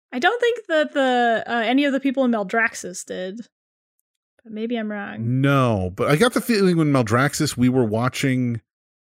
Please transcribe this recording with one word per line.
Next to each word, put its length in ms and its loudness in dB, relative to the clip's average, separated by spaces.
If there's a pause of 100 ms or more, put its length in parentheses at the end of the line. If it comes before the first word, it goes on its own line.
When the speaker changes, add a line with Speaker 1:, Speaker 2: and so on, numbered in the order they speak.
(120)
Speaker 1:
I 60 -6
don't 200 2
think 300 0
that 240 0
the, 540 2
uh, 60 -6 (120)
any 220 2
of 80 0
the 60 0
people 260 0
in 40 2
Maldraxxus 760 -4
did. 340 -10 (1000)
But 100 -18
maybe 240 -6
I'm 160 -6
wrong. 480 -4
Speaker 2:
No, 560 2
but 140 -2
I 60 4
got 180 2
the 80 0
feeling 340 2
when 160 2
Maldraxxus, 640 0
we 140 4
were 140 2
watching, 760 -2 (400)